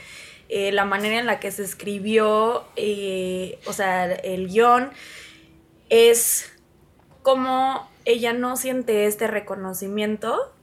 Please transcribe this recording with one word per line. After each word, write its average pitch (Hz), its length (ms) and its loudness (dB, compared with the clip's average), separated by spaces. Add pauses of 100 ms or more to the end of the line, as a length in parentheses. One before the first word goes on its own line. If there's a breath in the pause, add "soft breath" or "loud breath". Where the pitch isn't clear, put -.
(520 loud breath)
eh, 196 200 0
la 202 140 2
manera 208 340 0
en 240 80 -2
la 208 120 0
que 196 120 -6
se 208 120 -8
escribió, 214 1000 0 (120)
eh, 185 920 -4
o 196 60 -4
sea, 185 380 0
el 185 360 -4
guión, 240 420 4 (1000 loud breath)
es 233 640 4 (720)
como 262 640 0 (180)
ella 233 280 2
no 247 240 -2
siente 233 480 0
este 214 220 0
reconocimiento 208 1200 -4 (120)